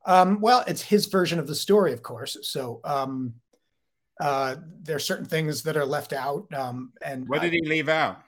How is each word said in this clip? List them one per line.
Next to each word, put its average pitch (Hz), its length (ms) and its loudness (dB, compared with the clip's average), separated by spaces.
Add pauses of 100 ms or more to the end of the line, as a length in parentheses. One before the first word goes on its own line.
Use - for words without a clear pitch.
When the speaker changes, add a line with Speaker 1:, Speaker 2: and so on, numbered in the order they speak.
Speaker 1:
Um, 190 340 6
well, 240 260 6
it's 165 140 -4
his 208 260 2
version 170 320 2
of 139 80 -4
the 147 80 -6
story, 196 380 4
of 117 100 -8
course. 120 400 -10
So, 127 420 -6
um, 131 500 -4 (840)
uh, 139 380 -2 (260)
there 156 140 -4
are - 20 -2
certain - 280 -4
things 151 380 -2
that 156 120 -2
are 147 80 2
left 143 300 -4
out. 139 400 -4
Um, 127 380 -6 (100)
and 131 260 -8
Speaker 2:
What 151 140 0
did 170 100 0
Speaker 1:
I 170 40 0
Speaker 2:
he 160 120 -2
leave 156 220 0
out? 147 380 2